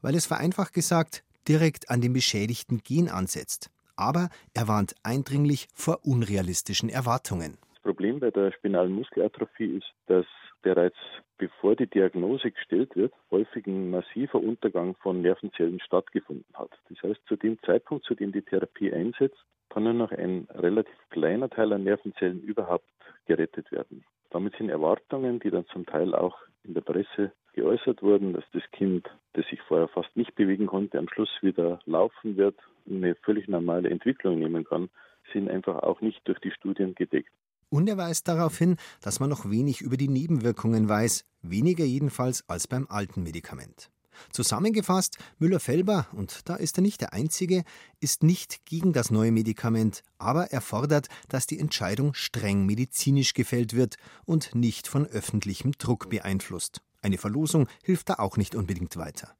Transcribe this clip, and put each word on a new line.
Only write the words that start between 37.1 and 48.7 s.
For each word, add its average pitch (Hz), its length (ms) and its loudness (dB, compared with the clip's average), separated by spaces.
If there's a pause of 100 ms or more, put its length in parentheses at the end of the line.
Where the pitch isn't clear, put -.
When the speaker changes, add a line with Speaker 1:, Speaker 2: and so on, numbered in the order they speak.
Speaker 1:
Und 156 200 2
er 208 80 0
weist 170 320 -4
darauf 165 280 2
hin, 175 200 4 (260)
dass - 180 -4
man 139 80 0
noch 135 220 -4
wenig 123 300 0
über 127 160 -2
die 135 120 0
Nebenwirkungen 120 800 2
weiß, 110 360 2 (180)
weniger 151 420 2
jedenfalls 131 640 -2
als 87 200 -6
beim 131 200 -4
alten 98 340 -4
Medikament. 80 680 -12 (400)
Zusammengefasst, 185 880 0 (200)
Müller-Felber, 175 760 2
und - 360 -10
da 175 80 -4
ist 156 220 -2
er 180 40 4
nicht 202 200 2
der - 100 -6
Einzige, 165 520 0 (360)
ist - 220 0
nicht - 420 2
gegen 165 300 0